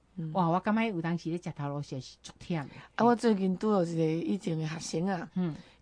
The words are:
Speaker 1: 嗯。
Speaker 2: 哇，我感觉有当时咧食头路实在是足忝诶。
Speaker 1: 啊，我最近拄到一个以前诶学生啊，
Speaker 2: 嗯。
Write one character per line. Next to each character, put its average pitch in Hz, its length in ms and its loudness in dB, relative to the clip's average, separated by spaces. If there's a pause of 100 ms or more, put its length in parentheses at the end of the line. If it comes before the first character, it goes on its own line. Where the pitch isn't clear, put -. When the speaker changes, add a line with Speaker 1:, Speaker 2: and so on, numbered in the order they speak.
(180)
Speaker 1:
嗯。 160 160 -6
Speaker 2:
哇， 175 160 2
我 175 100 4
感 214 160 2
觉 226 120 2
有 180 140 -2
当 165 160 0
时 160 120 -8
咧 170 120 -2
食 - 140 -8
头 143 140 -4
路 143 120 -4
实 143 140 -8
在 131 60 -6
是 - 200 -16
足 - 200 -18
忝 - 140 -4
诶。 143 120 -4 (280)
Speaker 1:
啊， 220 100 4
我 240 100 6
最 226 180 4
近 190 240 2
拄 214 140 2
到 202 120 6
一 170 120 -2
个 165 80 4
以 165 340 2
前 170 200 -4
诶 160 80 -2
学 160 140 -6
生 165 280 -2
啊， 175 280 -4
Speaker 2:
嗯。 175 200 0 (260)